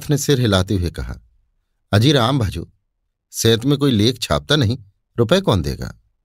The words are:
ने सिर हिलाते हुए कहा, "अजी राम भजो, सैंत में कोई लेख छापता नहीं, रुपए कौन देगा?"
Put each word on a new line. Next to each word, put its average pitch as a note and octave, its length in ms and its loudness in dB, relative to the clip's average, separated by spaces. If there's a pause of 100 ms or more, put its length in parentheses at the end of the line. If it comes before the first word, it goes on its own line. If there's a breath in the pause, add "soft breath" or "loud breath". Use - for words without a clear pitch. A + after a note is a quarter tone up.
ने C#3+ 80 2
सिर C#3+ 220 0
हिलाते G2 340 0
हुए F2 180 -2
कहा, - 280 -10 (720)
"अजी A2 200 4
राम C3 280 2
भजो, F2 320 -6 (600)
सैंत A2+ 340 0
में C#3+ 120 2
कोई C#3+ 140 0
लेख A2 300 0
छापता D2 340 -2
नहीं, B2+ 220 0 (400)
रुपए A#2+ 240 2
कौन A2 200 0
देगा?" B1+ 340 -8 (300)